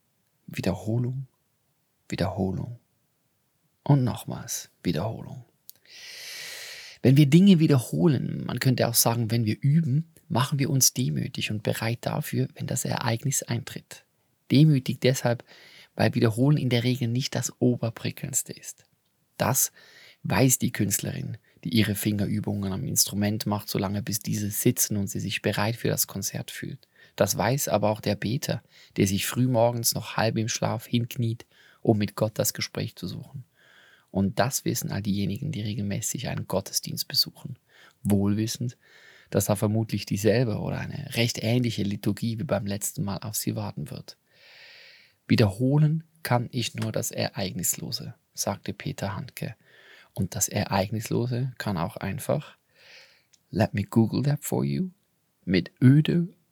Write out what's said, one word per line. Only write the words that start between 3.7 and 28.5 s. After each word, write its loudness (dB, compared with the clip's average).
und 4
nochmals -6
Wiederholung. -4
Wenn 8
wir 10
Dinge 10
wiederholen, 2
man -6
könnte 4
auch -2
sagen, 2
wenn 2
wir 0
üben, 2
machen 0
wir 0
uns 2
demütig -2
und -6
bereit 0
dafür, -2
wenn -8
das -4
Ereignis -2
eintritt. -8
Demütig 6
deshalb, 2
weil 2
Wiederholen 4
in 0
der 2
Regel 0
nicht -2
das -4
Oberprickelndste -2
ist. -18
Das 2
weiß 4
die 0
Künstlerin, -4
die -6
ihre 2
Fingerübungen -2
am -4
Instrument 0
macht, -2
solange -2
bis -4
diese -4
sitzen 0
und -2
sie -6
sich -4
bereit 0
für -4
das 0
Konzert -8
fühlt. -12
Das 0
weiß 0
aber 2
auch -2
der 0
Beter, -4